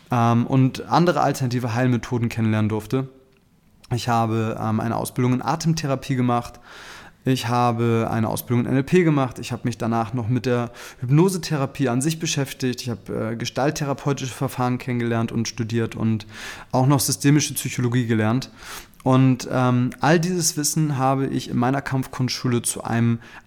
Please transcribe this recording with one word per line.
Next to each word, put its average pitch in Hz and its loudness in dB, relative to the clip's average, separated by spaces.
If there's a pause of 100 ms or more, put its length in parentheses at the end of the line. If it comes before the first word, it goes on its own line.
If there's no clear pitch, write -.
(100)
ähm, 120 4
und 131 2
andere 147 4
alternative 123 0
Heilmethoden 120 0
kennenlernen 110 0
durfte. 120 -2 (840)
Ich 123 -2
habe, 113 0
ähm, 110 -2
eine 110 -2
Ausbildung 123 0
in 127 -2
Atemtherapie 147 -2
gemacht. 120 0 (640)
Ich 123 0
habe 117 2
eine 113 0
Ausbildung 120 -2
in 117 -2
N 127 2
L 139 2
P 180 4
gemacht. 143 2
Ich 120 -8
habe 117 -6
mich 120 -4
danach 113 -2
noch 120 -4
mit 123 0
der 123 0 (300)
Hypnosetherapie 147 2
an 123 0
sich 160 -2
beschäftigt. 135 -4
Ich 120 -6
habe, 110 -6
äh, 117 -8
gestalttherapeutische 135 -2
Verfahren 123 -2
kennengelernt 117 -2
und 117 -2
studiert 113 -4
und 113 0 (460)
auch 127 4
noch 139 6
systemische 143 2
Psychologie 123 -2
gelernt. 113 0 (520)
Und, 131 4
ähm, 123 2 (100)
all 160 4
dieses 175 -2
Wissen 147 0
habe 135 0
ich - -4
in - -4
meiner 127 0
Kampfkunstschule 127 -2
zu - -6
einem 117 2 (280)